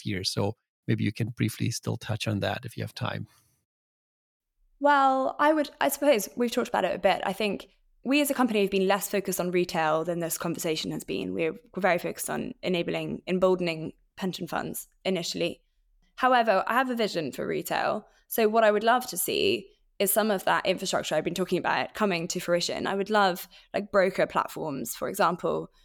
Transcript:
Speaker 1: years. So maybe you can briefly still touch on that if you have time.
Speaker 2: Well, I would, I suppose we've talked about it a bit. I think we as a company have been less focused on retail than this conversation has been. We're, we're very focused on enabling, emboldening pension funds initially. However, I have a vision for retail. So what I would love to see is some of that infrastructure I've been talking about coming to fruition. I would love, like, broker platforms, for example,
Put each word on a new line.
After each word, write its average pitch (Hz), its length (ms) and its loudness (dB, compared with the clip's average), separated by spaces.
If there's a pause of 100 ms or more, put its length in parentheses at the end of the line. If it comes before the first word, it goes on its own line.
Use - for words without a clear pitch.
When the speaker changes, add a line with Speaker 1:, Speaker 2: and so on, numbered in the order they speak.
Speaker 1:
years. 104 260 -4
So 107 260 -2 (300)
maybe 107 180 0
you 107 80 0
can 113 180 -4
briefly 110 400 -2
still 113 260 -6
touch - 320 -6
on 104 120 -2
that 101 240 -4
if 117 120 -14
you 110 80 -6
have - 100 -10
time. - 320 -6 (1500)
Speaker 2:
Well, 269 580 4
I 294 140 6
would, 302 180 2 (100)
I - 80 2
suppose 277 480 2
we've 240 140 0
talked - 180 -2
about 202 160 0
it 175 100 0
a - 40 -4
bit. 185 260 2
I 196 80 0
think - 360 -4 (360)
we 277 160 4
as 285 100 2
a 269 40 -2
company 214 280 2
have 196 80 2
been 190 180 2
less 196 220 0
focused 190 300 -2
on 180 100 -2
retail 160 540 2
than 170 160 -2
this 165 180 -4
conversation 165 540 -4
has - 120 -8
been. - 300 -4
We're, 160 180 0
we're - 300 -12
very 175 160 4
focused - 320 -6
on 151 320 -6
enabling, 170 640 -2
emboldening 180 640 0 (240)
pension 180 300 -6
funds - 420 -6 (160)
initially. 170 560 -4 (560)
However, 233 500 4
I - 80 -2
have 254 160 2
a 240 60 -2
vision 185 340 -2
for - 160 -6
retail. - 600 -2 (220)
So 220 200 2
what 226 160 4
I 214 60 8
would 208 140 2
love 240 240 4
to 175 100 -8
see 101 500 0 (300)
is 196 120 2
some 214 200 2
of 185 160 -2
that 165 180 2
infrastructure 180 500 -2
I've 156 100 0
been 170 100 -2
talking 180 240 0
about - 340 0
coming 175 360 0
to 180 120 -6
fruition. 175 460 -2
I - 80 -2
would 196 160 -4
love, 196 360 2 (280)
like, 202 180 -4
broker 185 340 4
platforms, - 680 -4
for - 160 -6
example, 170 580 0 (160)